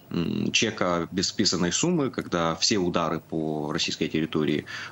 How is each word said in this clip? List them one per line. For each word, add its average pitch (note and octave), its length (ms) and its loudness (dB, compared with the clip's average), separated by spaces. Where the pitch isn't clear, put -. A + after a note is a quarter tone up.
м, - 380 0
чека F2+ 580 0
без F2+ 200 -2
списанной F2+ 420 2
суммы, D#3 380 2
когда E2 460 -2
все - 220 2
удары E2+ 440 0
по D2+ 500 -2
российской D#2+ 380 -2
территории D#2 560 0